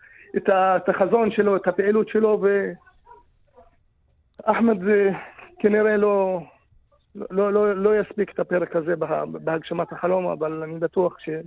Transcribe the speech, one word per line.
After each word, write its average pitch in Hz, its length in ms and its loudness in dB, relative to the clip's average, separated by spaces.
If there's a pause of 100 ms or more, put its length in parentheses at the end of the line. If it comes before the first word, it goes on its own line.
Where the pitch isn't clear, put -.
(360)
את - 120 -6
ה-, 190 280 4
את 180 120 -4
החזון 202 420 2
שלו, 202 260 2
את - 120 -4
הפעילות 208 400 2
שלו, 214 340 2
ו-, 196 300 0 (1700)
אחמד, 214 440 2
אה, 202 200 4 (500)
כנראה 214 380 2
לא 196 440 0 (720)
לא, 202 380 -2
לא, 208 240 2
לא 208 240 2
יספיק - 300 -4
את - 100 -16
הפרק 175 360 -2
הזה 165 200 -2
בה-, 151 300 -4
בהגשמת 160 680 -6
החלום, 180 340 -2
אבל 160 360 -4
אני 160 160 -10
בטוח 170 400 -2
ש-, - 100 -18 (180)